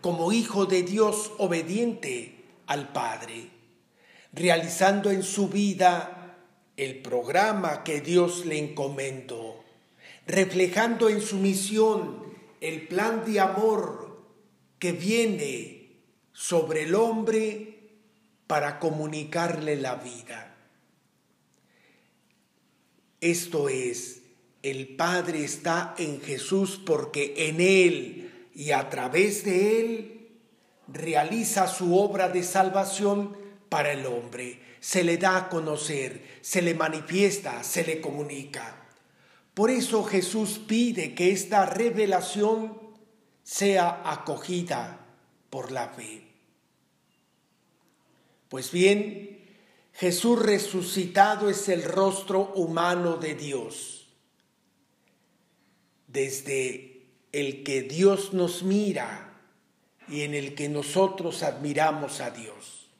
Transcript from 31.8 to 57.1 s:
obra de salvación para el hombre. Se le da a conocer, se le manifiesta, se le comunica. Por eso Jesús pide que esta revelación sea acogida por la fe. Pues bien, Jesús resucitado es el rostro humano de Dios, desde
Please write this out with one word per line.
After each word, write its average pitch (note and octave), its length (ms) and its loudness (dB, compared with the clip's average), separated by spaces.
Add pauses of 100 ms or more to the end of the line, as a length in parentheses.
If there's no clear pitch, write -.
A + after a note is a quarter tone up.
obra G3 320 4
de F3+ 140 0
salvación G3 920 2 (340)
para D3 240 0
el C3+ 120 -6
hombre. B2 560 -8 (180)
Se - 240 0
le E3+ 140 4
da F#3 200 4
a F3+ 120 -2
conocer, D3+ 920 -6
se - 200 0
le E3+ 140 2
manifiesta, D#3 880 0
se E3+ 200 -2
le D#3+ 160 -2
comunica. C#3 840 -10 (720)
Por A3 160 4
eso A3+ 320 2
Jesús G3 560 0
pide A3 560 0
que F3+ 160 4
esta G3 340 4
revelación G#3 1120 0 (600)
sea F#3 640 2
acogida D3+ 1000 -6 (460)
por B2+ 220 -8
la A#2+ 160 -4
fe. A2 380 -16 (2250)
Pues C3 220 -8
bien, G3+ 760 2 (460)
Jesús G3+ 500 2
resucitado G3 1080 2
es G3 180 -2
el F3 160 2
rostro F#3+ 720 2
humano E3+ 640 2
de D#3 180 -4
Dios, - 720 -8 (2000)
desde C3+ 1000 -6 (240)